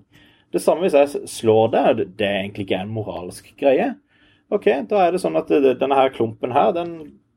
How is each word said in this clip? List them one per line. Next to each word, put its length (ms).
Det 60
samme 220
hvis 160
jeg 140
s-, 260
slår 320
deg, 260
det, 100
det 80
er 140
egentlig 260
ikke 140
en 140
moralsk 640
greie. 360
OK, 160
da 160
er 100
det 80
sånn 160
at 140
det, 260
denne 160
her 160
klumpen 420
her, 220
den 220